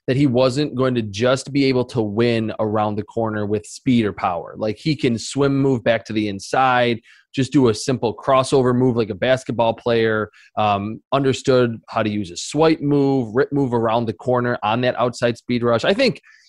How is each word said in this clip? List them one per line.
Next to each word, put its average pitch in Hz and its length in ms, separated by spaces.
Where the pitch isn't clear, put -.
that 127 100
he 143 100
wasn't 131 480
going 127 220
to 117 60
just 123 500
be 139 120
able 127 220
to 123 160
win 110 560
around 107 380
the 104 80
corner 107 420
with 104 200
speed 120 380
or 101 80
power. 90 460
Like, 107 200
he 156 180
can 117 220
swim 139 440
move 135 200
back 113 240
to 113 60
the 107 160
inside, 123 720
just 131 180
do 131 160
a 107 60
simple 117 420
crossover 131 580
move 123 220
like 110 140
a 104 40
basketball 117 600
player, 113 540
um, 104 460
understood 127 760
how 113 140
to 107 80
use 104 200
a 87 60
swipe 160 440
move, 139 540
rip 139 180
move 139 200
around 117 340
the 110 60
corner 123 500
on 110 180
that 123 160
outside 120 420
speed 120 240
rush. 117 220
I 170 100
think 240 260